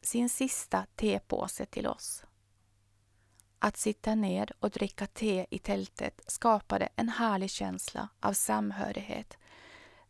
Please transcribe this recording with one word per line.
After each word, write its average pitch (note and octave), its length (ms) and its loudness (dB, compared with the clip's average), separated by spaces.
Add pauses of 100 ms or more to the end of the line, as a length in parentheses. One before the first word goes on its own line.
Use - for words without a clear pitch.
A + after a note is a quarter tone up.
sin A#3+ 260 2
sista - 580 0 (100)
tepåse - 680 0
till - 200 -4
oss. - 380 -4 (1400)
Att G#3 140 2
sitta G#3+ 380 0
ner G3+ 440 2
och G#3 120 2
dricka - 360 -2
te F#3+ 440 0
i - 80 -4
tältet - 680 -4
skapade G#3 680 2
en A3+ 120 0
härlig G#3 420 0
känsla G3 580 -4 (120)
av G#3 120 2
samhörighet, G3+ 1040 -2 (720)